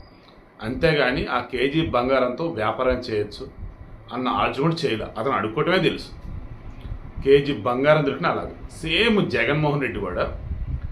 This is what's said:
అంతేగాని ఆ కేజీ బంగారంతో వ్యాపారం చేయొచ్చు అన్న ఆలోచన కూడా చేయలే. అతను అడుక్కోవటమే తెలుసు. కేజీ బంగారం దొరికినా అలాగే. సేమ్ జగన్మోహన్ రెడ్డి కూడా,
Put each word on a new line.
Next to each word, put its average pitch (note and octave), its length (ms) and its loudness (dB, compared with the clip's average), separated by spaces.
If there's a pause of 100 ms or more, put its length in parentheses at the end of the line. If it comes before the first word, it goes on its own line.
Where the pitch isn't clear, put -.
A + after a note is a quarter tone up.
(640)
అంతేగాని C#3 600 2
ఆ C3 140 0
కేజీ C#3 480 0
బంగారంతో B2 600 2
వ్యాపారం B2 500 0
చేయొచ్చు G#2+ 500 -4 (680)
అన్న B2+ 140 -4
ఆలోచన A#2 340 0
కూడా D#3+ 140 2 (100)
చేయలే. A2 200 -2 (120)
అతను A#2+ 140 0
అడుక్కోవటమే D3 460 0
తెలుసు. C#3+ 420 -2 (1040)
కేజీ C#3+ 280 6
బంగారం C3+ 520 4
దొరికినా C#3 240 0
అలాగే. F#2+ 420 -6
సేమ్ F#3 580 2
జగన్మోహన్ C#3+ 520 2
రెడ్డి A#2 180 -2
కూడా, F#2 380 -2 (540)